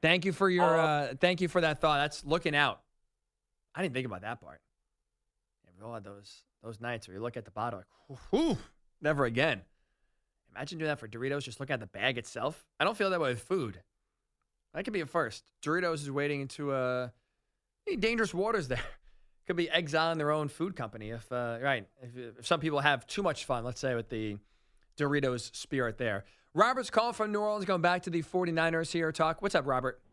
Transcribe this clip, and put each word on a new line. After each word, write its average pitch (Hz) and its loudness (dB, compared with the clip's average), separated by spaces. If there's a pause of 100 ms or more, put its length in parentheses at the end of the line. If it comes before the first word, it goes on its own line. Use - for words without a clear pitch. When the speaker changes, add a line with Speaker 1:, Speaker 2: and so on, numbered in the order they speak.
Speaker 1:
Thank 170 6
you 190 2
for 190 4
your, 175 6
Speaker 2:
Um, 156 6
Speaker 1:
uh, 147 0
thank 180 4
you 180 2
for 175 2
that 156 2
thought. 151 4
That's 147 -2
looking 151 0
out. 139 4 (920)
I 165 -4
didn't 156 -2
think 127 -2
about 98 -8
that 113 -8
part. 73 -20 (1040)
Yeah, 92 -20
we 104 -16
all 117 -10
had 110 -10
those, 101 -18 (180)
those 110 -12
nights 120 -6
where 92 -14
you 101 -6
look 117 -6
at 113 -10
the 98 -20
bottle, 110 -4
like, - -20 (120)
"Whew, 277 4 (420)
never 147 2
again." 120 2 (880)
Imagine 143 -10
doing 156 -2
that 147 0
for - -12
Doritos, 131 -4
just - -12
look 135 -6
at 131 0
the 110 -8
bag 117 -2
itself. 120 -6 (140)
I 147 4
don't 208 2
feel 202 2
that 180 0
way 143 2
with 120 -2
food. 117 -4 (960)
That 170 -6
could 220 -6
be 196 0
a 147 -4
first. 135 -2 (100)
Doritos 165 0
is 139 -8
wading 143 0
into, 139 -6
uh, 127 0 (880)
dangerous 220 0
waters 196 0
there. 120 -2
<laughs> - -16
Could 139 0
be 170 -2
exiling 160 2
their 147 2
own 151 0
food 175 -4
company 107 -8
if, 113 -10
uh, 120 -4
right, 131 0 (160)
if, 120 -14
if 120 -10
some 170 4
people 147 2
have 139 4
too - -4
much 165 0
fun, 123 -2
let's 120 -6
say, 131 0
with 113 -4
the 110 -4 (600)
Doritos 139 0
spirit 123 -2
there. 104 -2 (300)
Robert's 240 4
calling 233 2
from 214 -2
New 208 0
Orleans, 208 -2
going 180 2
back 175 4
to 185 -6
the 165 -2
forty-niners 165 0
here. 165 -2
Talk. 160 0
What's 196 -2
up, 147 2
Robert? 127 -2 (120)